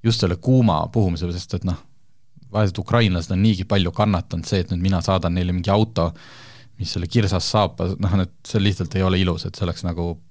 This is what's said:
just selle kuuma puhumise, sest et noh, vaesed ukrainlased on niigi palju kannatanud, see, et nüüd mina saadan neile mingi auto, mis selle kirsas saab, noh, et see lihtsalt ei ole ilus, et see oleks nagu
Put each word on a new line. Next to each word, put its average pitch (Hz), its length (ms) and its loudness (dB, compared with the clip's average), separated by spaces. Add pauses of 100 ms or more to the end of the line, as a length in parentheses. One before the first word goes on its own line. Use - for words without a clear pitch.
just 113 160 2
selle 87 200 0
kuuma 113 420 4 (100)
puhumise, 87 400 0
sest 90 240 -6
et - 100 -6
noh, 87 120 -2 (720)
vaesed 101 260 2
ukrainlased 95 540 0
on 92 80 2
niigi 101 260 2
palju 92 280 2
kannatanud, 90 520 0
see, 98 140 0
et 90 120 -4
nüüd 87 120 -2
mina 92 200 2
saadan 90 300 0
neile 90 200 0
mingi 90 180 0
auto, 101 380 2 (680)
mis 87 140 -6
selle 87 180 -4
kirsas 98 440 0
saab, 101 260 0 (220)
noh, 98 180 0
et 90 140 -4 (100)
see 107 160 0
lihtsalt 98 380 0
ei 95 80 2
ole 92 160 2
ilus, 87 240 -2
et 95 100 -10
see - 80 -4
oleks 85 220 -6
nagu 85 240 -4 (200)